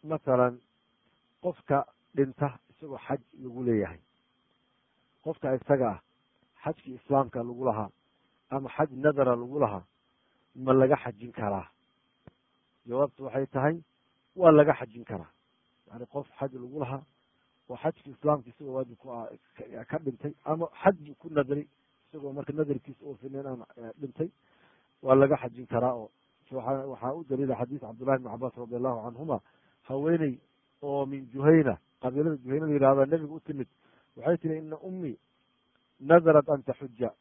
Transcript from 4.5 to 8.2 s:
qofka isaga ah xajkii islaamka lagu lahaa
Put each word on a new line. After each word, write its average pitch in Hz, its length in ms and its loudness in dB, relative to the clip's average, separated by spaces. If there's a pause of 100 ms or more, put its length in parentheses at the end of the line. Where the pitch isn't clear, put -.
qofka 147 320 -4
isaga 127 360 2
ah 87 80 -10 (640)
xajkii 139 320 -10
islaamka 135 480 -2
lagu 123 220 -8
lahaa 107 240 0 (600)